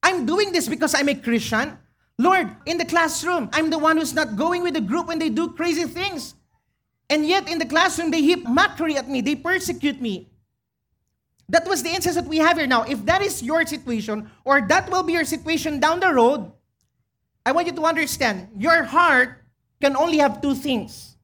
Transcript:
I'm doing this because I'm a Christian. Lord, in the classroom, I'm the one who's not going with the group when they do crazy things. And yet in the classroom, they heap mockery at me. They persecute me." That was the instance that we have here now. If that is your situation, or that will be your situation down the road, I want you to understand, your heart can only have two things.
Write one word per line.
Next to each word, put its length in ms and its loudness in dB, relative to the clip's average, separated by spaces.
I'm 240 2
doing 260 0
this 160 0
because 260 -2
I'm 140 2
a 60 0
Christian. 640 -2
Lord, 360 2
in 120 -2
the 80 -2
classroom, 640 -2
I'm 160 0
the 100 0
one 200 2
who's 160 -4
not 220 -2
going 260 0
with 120 -2
the 60 0
group 280 -2
when 100 -4
they 100 0
do 240 -2
crazy 320 -2
things. 500 -8
And 160 2
yet 240 2
in 80 -4
the 80 -2
classroom, 440 0
they 120 2
heap 260 2
mockery 480 2
at 120 -4
me. 120 -2
They 160 0
persecute 640 -2
me." 320 -6
That 180 2
was 140 0
the 80 -4
instance 260 -2
that 80 -2
we 140 -2
have 180 4
here 100 0
now. 220 2
If 160 -4
that 160 2
is 220 -4
your 240 0
situation, 640 -6
or 160 4
that 160 2
will 140 0
be 100 -2
your 140 0
situation 520 -4
down 220 2
the 80 4
road, 420 4
I 80 0
want 140 2
you 80 -6
to 100 -4
understand, 720 -2
your 280 2
heart 600 2
can 200 0
only 220 2
have 220 2
two 140 0
things. 680 -6